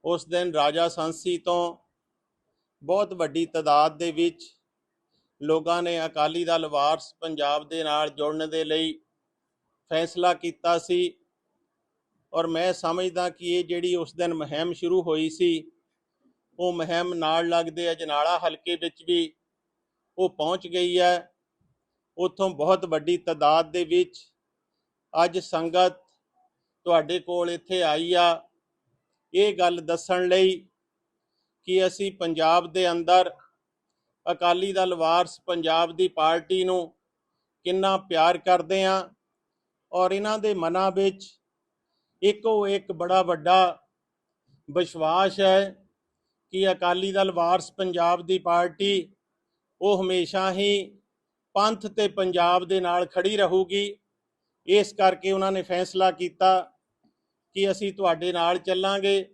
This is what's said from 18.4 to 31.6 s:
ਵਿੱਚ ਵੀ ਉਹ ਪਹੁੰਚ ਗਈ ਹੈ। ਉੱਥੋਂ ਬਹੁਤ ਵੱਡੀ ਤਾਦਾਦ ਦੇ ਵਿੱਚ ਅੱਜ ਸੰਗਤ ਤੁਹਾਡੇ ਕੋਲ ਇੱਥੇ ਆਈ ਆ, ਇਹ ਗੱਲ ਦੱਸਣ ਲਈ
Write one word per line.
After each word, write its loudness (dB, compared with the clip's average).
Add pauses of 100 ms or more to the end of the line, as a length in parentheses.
ਵਿੱਚ -12
ਵੀ -2 (840)
ਉਹ 0
ਪਹੁੰਚ -4
ਗਈ -2
ਹੈ। 2 (880)
ਉੱਥੋਂ -2
ਬਹੁਤ 0
ਵੱਡੀ -2
ਤਾਦਾਦ 2
ਦੇ -2
ਵਿੱਚ 0 (960)
ਅੱਜ 0
ਸੰਗਤ 0 (880)
ਤੁਹਾਡੇ 2
ਕੋਲ -4
ਇੱਥੇ -4
ਆਈ 0
ਆ, 4 (920)
ਇਹ 2
ਗੱਲ 0
ਦੱਸਣ -2
ਲਈ 4 (1080)